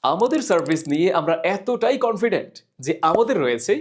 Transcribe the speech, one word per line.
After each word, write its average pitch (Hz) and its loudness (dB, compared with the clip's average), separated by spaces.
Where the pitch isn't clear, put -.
আমাদের 269 0
সার্ভিস 160 2
নিয়ে 156 2
আমরা 160 0
এতটাই 226 -2
কনফিডেন্ট 226 -2
যে 156 -2
আমাদের 214 2
রয়েছে 123 0